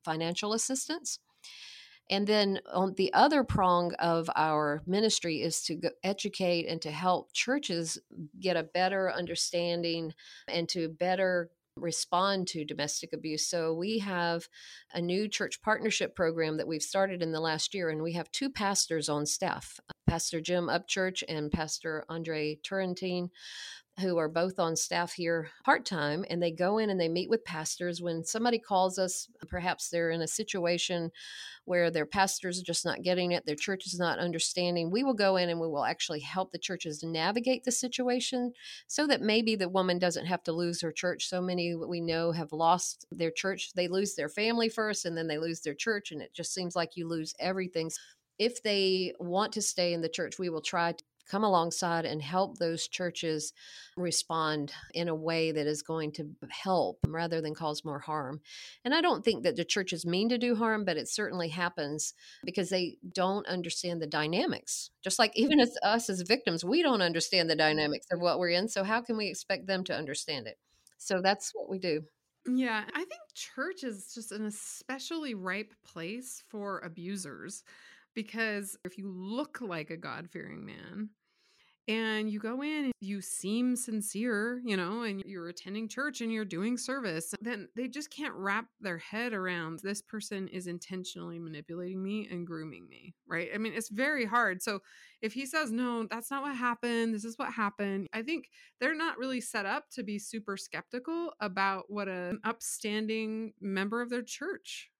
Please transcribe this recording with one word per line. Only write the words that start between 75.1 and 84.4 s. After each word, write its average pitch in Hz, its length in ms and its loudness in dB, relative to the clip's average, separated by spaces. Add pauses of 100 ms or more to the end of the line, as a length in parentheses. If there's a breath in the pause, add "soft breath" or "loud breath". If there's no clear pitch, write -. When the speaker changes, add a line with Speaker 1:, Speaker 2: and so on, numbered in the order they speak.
Speaker 2:
ripe 196 400 -6 (100)
place 214 680 -8
for 202 320 -6
abusers, 170 840 -8 (500 loud breath)
because 214 720 -4
if 180 120 -10
you 196 140 -8
look 208 480 -6
like 170 300 -6
a 160 80 -8
God-fearing 151 680 -10
man - 440 -10 (800 soft breath)
and 220 420 0
you 208 80 -2
go 240 240 -4
in, 294 280 0 (100)
you 202 180 -4
seem 233 560 0
sincere, 226 880 -2